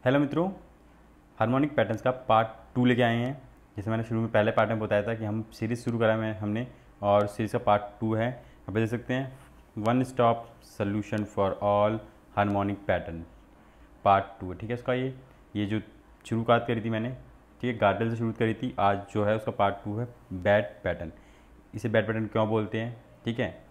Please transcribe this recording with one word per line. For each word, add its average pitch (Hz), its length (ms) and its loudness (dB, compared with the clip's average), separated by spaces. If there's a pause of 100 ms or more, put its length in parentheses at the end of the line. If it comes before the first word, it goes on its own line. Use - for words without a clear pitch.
हेलो 139 120 4
मित्रों, 147 280 0 (880)
हार्मोनिक 131 380 0
पैटर्न्स 110 260 0
का 127 100 2 (160)
पार्ट 113 200 4 (280)
टू 123 100 2
लेके 123 160 4
आए 117 140 4
हैं। 123 160 -2 (460)
जैसे 104 120 -6
मैंने 113 140 -2
शुरू 113 180 -2
में 113 100 -2
पहले 107 200 4
पार्ट 107 180 2
में 110 100 -2
बताया 104 240 0
था 113 120 -2
कि 110 100 -8
हम 107 160 -4 (120)
सीरीज 117 260 -4
शुरू 117 200 -4
करा 110 160 4
है 110 180 -4
हमने 104 320 -4 (360)
और 101 260 4
सीरीज 104 240 -4
का 120 80 0
पार्ट 104 220 4 (180)
टू 110 140 -2
है। 113 160 0 (400)
आप 95 60 -8
देख 110 140 0
सकते 120 240 -6
हैं, 131 240 -6 (420)
One 120 260 2
Stop 117 400 2 (240)
Solution 104 640 -4
for 98 160 2 (160)
All 104 340 2 (380)
Harmonic 101 500 0
Pattern 85 320 -2 (880)
पार्ट 98 340 4
टू 92 120 -8
है, 85 60 -10
ठीक 110 120 -10
है। 123 60 -4
इसका 123 180 -4
ये, 131 200 -2 (420)
ये 104 100 0
जो 107 160 -2 (440)
शुरुआत 117 420 2
करी 113 140 -2
थी 113 80 -4
मैंने, 117 260 -4 (460)
ठीक 123 120 -2
है, 104 60 -6
गार्टल 110 300 4
से 117 60 -2
शुरू 113 240 -2
करी 113 140 2
थी, 123 260 -6
आज 98 220 4 (120)
जो 104 120 2
है 107 100 2
उसका 110 180 -4
पार्ट 101 320 0
टू 104 140 -6
है, 123 80 -4 (260)
बैड 101 400 2 (100)
पैटर्न। 85 280 -4 (640)
इसे 110 160 -6
बैड 110 180 2
पैटर्न 110 200 -2
क्यों 110 220 2
बोलते 110 320 0
हैं, 117 160 -8 (280)
ठीक 117 140 -2
है 92 140 -2 (180)